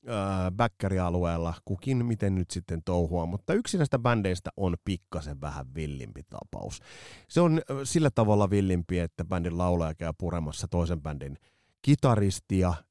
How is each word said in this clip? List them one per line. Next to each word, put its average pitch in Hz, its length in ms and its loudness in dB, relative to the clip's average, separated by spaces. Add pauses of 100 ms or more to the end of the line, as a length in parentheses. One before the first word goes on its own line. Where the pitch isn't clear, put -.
ää, 98 440 0
bäkkärialueella, 90 1000 0 (120)
kukin 120 400 -2
miten 104 300 0
nyt 92 160 -2
sitten 85 340 -6
touhuaa, 87 400 0
mutta 98 280 -4
yksi 208 240 0
näistä 143 220 2
bändeistä 110 580 0
on 90 180 0 (100)
pikkasen 76 560 -6
vähän 71 240 -8 (100)
villimpi 69 480 -8
tapaus. - 560 -12 (480)
Se - 140 2
on, 165 280 4
ö, 139 160 -4
sillä 156 240 4
tavalla 104 400 4
villimpi, 92 500 2
että 82 260 -4
bändin 85 320 -2
laulaja 87 360 2
käy 82 240 -6
puremassa 82 500 -4
toisen 85 340 0
bändin 71 360 -8 (440)
kitaristia 101 920 2 (180)